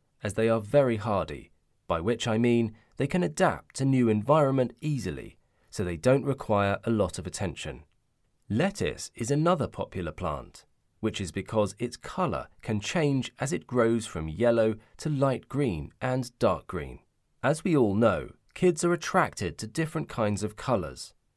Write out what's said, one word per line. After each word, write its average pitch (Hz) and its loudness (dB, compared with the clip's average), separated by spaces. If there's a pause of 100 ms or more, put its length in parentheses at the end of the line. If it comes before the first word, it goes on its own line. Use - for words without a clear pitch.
(240)
as 104 -4
they 113 2
are 113 4
very 117 4
hardy, 95 -4 (340)
by 82 0
which 117 -2
I 110 0
mean 117 2 (220)
they 139 0
can 180 0
adapt 156 0
to 135 -2
new 127 4
environment 135 2
easily, 95 -4 (340)
so 101 -4
they 87 -2
don't 127 4
require 101 0
a 113 -2
lot 104 0
of 92 -8
attention. 78 -8 (640)
Lettuce 110 -2
is 117 -6
another 151 2
popular - -6
plant, 73 -8 (340)
which 107 -4
is 85 -4
because 104 -2
its 120 -6
colour - -4 (120)
can 107 -4
change 143 0
as 135 -4
it - -6
grows 117 2
from 80 -6
yellow 110 2 (220)
to - -6
light 139 0
green 139 -2
and 127 -4
dark 90 2
green. 69 -8 (420)
As 151 0
we 165 2
all 107 4
know, 95 2 (240)
kids 180 2
are 175 2
attracted 151 -2
to 110 -10
different 156 -4
kinds 104 -2
of 104 -6
colours, 85 -4 (220)